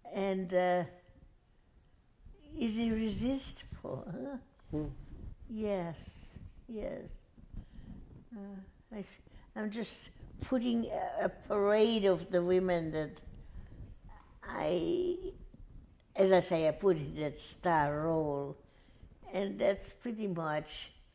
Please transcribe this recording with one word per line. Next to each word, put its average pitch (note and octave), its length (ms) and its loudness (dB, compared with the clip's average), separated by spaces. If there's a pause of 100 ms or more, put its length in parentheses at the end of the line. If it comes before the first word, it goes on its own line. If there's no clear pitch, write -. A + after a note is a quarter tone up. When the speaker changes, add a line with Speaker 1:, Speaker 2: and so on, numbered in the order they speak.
(140)
Speaker 1:
and, F#3+ 400 -2
uh, F3+ 300 6 (1700)
is A3+ 200 -2
irresistible, A3+ 1300 -2
huh? C4+ 260 -8 (340)
Speaker 2:
Hmm. D3+ 160 -2 (640)
Speaker 1:
Yes, G3+ 460 -2 (720)
yes. - 360 -6 (1300)
Uh, G3 640 -14
I G3+ 40 -8
s-, - 180 -14 (360)
I'm G#3+ 160 -4
just G#3+ 260 -6 (500)
putting A#3 400 2
a, F3 400 -2
a - 20 2
parade G#3 800 4
of F3 240 4
the F3 120 4
women F3+ 500 4
that D#3 180 0 (1300)
I, F3 760 0 (1000)
as F#3+ 160 8
I F#3 80 10
say, E3 260 2
I D#3 40 8
put F3+ 260 4
in D3+ 200 -4
that D3+ 220 -2
star D3+ 680 2
role. D3+ 520 0 (760)
And G3 280 -2
that's G3+ 340 2
pretty A3 340 -6
much D#3+ 640 -4 (240)